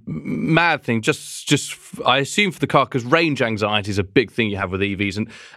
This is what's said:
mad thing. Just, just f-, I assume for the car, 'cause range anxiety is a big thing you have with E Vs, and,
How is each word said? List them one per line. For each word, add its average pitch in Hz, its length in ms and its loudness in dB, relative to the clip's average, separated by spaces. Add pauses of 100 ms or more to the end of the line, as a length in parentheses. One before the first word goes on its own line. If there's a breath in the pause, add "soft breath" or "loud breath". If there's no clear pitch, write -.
mad 160 800 0
thing. 113 180 0
Just, - 460 -4
just - 240 0
f-, - 340 -16
I 127 140 4
assume 170 320 0
for - 80 -14
the 139 80 0
car, 139 180 4
'cause 120 180 -4
range 151 380 2
anxiety 107 480 0
is 98 80 0
a 104 60 0
big 101 260 2
thing 110 220 0
you 98 60 -4
have 95 140 -4
with 95 120 0
E 101 100 0
Vs, 98 240 -2
and, 110 120 -4 (280 loud breath)